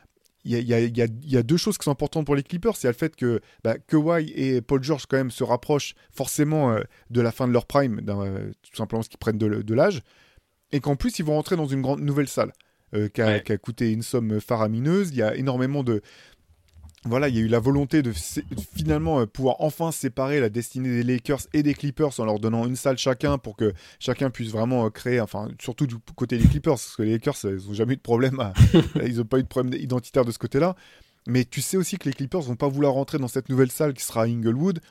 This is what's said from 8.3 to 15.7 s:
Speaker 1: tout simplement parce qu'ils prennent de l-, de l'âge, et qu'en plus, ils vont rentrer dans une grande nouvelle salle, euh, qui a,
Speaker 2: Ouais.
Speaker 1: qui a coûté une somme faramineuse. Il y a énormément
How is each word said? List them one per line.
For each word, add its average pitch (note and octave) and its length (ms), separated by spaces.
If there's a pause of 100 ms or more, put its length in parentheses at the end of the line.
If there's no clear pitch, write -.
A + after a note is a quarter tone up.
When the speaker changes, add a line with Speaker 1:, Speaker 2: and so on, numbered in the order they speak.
Speaker 1:
tout - 140
simplement A2+ 240
parce A2 80
qu'ils - 100
prennent G#2+ 200
de A2 80
l-, G#2 160
de G#2+ 120
l'âge, D#3+ 280 (680)
et C#3+ 80
qu'en C#3+ 160
plus, - 220
ils E3 60
vont D3+ 100
rentrer D3+ 220
dans D#3 100
une C3+ 160
grande C#3+ 180
nouvelle C#3+ 280
salle, A2+ 240 (420)
euh, G#2 140
qui A#2+ 140
a, A2 40
Speaker 2:
Ouais. G#2 180
Speaker 1:
qui - 80
a G#2 60
coûté A#2 340
une A2+ 100
somme A2 380
faramineuse. B2 680
Il C3+ 60
y A2+ 60
a G#2+ 140
énormément C3 480